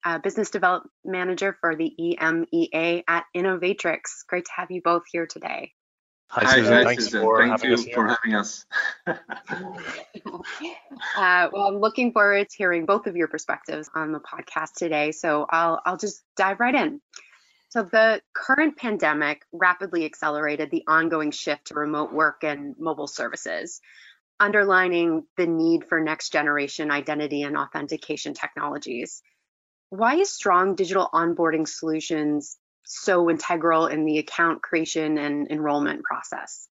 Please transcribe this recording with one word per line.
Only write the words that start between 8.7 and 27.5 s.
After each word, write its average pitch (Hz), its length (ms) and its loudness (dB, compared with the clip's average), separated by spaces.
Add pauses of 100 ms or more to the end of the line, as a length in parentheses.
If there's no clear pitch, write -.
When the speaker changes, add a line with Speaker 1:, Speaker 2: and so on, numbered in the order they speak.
Speaker 3:
<laughs> 165 140 -4 (2000)
Speaker 1:
Uh, 180 360 2
well, 202 140 -2
I'm 202 140 0
looking 226 320 0
forward 202 360 4
to - 80 -20
hearing 175 300 0
both 208 220 0
of 175 80 -6
your 170 100 0
perspectives - 720 -8
on 156 160 -4
the 151 80 -6
podcast - 560 -10
today, 156 340 0
so 151 400 0
I'll, 165 340 2
I'll 185 120 -2
just 202 260 -8 (140)
dive 196 240 0
right 240 140 2
in. 269 260 0 (680)
So 233 120 -2
the 220 400 4 (100)
current 294 440 2
pandemic 151 760 0
rapidly 175 540 2
accelerated 147 680 -4
the 165 160 -4
ongoing 160 460 2
shift - 340 -6
to - 80 -16
remote 151 380 -4
work 147 320 0
and 143 340 -6
mobile 151 300 -4
services, - 720 -8 (580)
underlining 185 840 4 (120)
the 175 120 2
need 165 400 2
for 165 120 2
next-generation 151 920 -2
identity 147 500 -2
and 143 140 -4